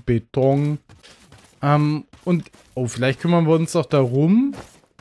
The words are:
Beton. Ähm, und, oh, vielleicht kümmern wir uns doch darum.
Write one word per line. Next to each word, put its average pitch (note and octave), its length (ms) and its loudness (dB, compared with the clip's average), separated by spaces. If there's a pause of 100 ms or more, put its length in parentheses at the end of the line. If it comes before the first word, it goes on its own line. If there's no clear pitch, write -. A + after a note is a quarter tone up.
Beton. C#3 720 0 (840)
Ähm, D3 420 0 (180)
und, F3 280 -2 (240)
oh, B2+ 120 -4
vielleicht B2+ 340 -4
kümmern E3+ 260 2
wir D#3+ 80 4
uns D#3+ 160 -2
doch E3+ 140 -2
darum. D#3 680 2 (480)